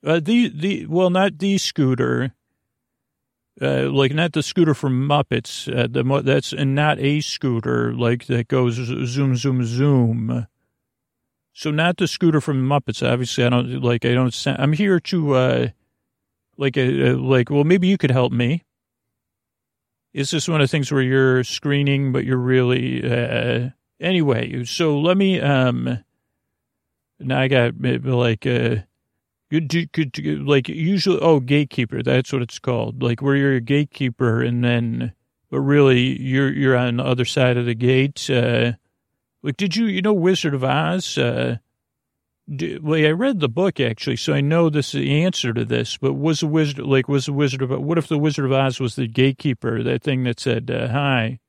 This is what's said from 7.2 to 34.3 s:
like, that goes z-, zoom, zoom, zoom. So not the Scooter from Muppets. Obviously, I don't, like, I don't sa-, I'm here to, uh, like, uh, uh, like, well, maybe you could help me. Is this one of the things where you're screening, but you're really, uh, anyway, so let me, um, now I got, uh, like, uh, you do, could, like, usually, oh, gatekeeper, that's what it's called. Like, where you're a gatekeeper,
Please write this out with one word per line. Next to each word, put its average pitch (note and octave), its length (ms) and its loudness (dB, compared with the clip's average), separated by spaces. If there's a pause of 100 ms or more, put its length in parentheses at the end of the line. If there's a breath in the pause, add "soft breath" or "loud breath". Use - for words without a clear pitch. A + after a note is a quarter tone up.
like, A#2+ 340 -2
that A#2 200 -2
goes B2 280 0
z-, B2 300 -6
zoom, C3 300 0
zoom, B2+ 300 0
zoom. A#2+ 800 0 (1040)
So - 160 -6
not E3 280 0
the F3 100 0
Scooter D#3+ 320 2
from C3+ 260 0
Muppets. C3+ 400 0
Obviously, B2 380 0
I A#2+ 60 4
don't, B2 320 0
like, A#2+ 240 0
I B2 80 2
don't B2 200 2
sa-, - 240 -2
I'm C3+ 140 0
here F#3 300 2
to, D#3 320 0
uh, B2 340 2 (920)
like, C#3 200 -2
uh, C#3 40 2
uh, C3 360 2
like, C3 320 2
well, C#3+ 160 2
maybe F3+ 220 4
you F#3+ 100 4
could C3+ 140 0
help B2+ 200 2
me. B2 320 0 (1500)
Is C#3 180 -4
this D#3 160 -2
one D#3+ 120 0
of C#3+ 60 6
the B2+ 60 0
things C#3+ 200 -2
where C#3 100 2
you're C3 420 2
screening, C#3 680 0
but C3 140 0
you're C3 120 0
really, B2+ 680 0
uh, A#2+ 680 -2 (300)
anyway, B2+ 680 0
so D3 340 0
let F3 180 2
me, F#3+ 220 2
um, B2 600 0 (1200)
now C3 200 -2
I C3 80 2
got, B2 260 2 (120)
uh, B2+ 300 0
like, A#2 300 0
uh, A#2+ 320 0 (720)
you D3+ 120 0
do, E3 260 -2
could, D3+ 300 -4 (280)
like, C#3 220 2
usually, F3 520 0
oh, D#3 200 4
gatekeeper, C3+ 640 -2
that's B2+ 280 0
what C3+ 100 -2
it's - 180 -10
called. A#2 420 -4
Like, A#2+ 200 -2
where C#3 140 2
you're C#3 200 2
a B2 60 0
gatekeeper, B2 800 0